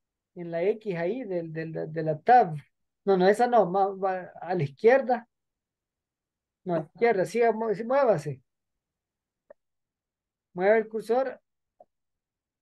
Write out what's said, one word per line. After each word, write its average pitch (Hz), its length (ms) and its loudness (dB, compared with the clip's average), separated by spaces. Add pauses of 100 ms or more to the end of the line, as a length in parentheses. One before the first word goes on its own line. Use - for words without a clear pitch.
(360)
En 170 160 -12
la 165 120 -2
X 214 340 -2
ahí 196 260 -4
del, 175 280 -6
del, 160 200 -8
de, 165 160 -8
de 160 160 -6
la 156 160 -2
tab. 226 360 4 (480)
No, 196 140 2
no, 185 100 4
esa 214 200 4
no, 226 220 4
ma-, 196 200 0
va 190 420 -6 (100)
a 165 120 -8
la 175 100 -2
izquierda. 233 640 2 (1400)
No, 180 100 -2
a 160 40 -2
la 156 60 -8
izquierda, 185 400 0
siga, 233 280 0
mue-, 220 220 -4
sí, 208 100 -10
muévase. 226 560 0 (2000)
Mueve 196 260 2
el 214 100 -4
cursor 226 520 -4 (1200)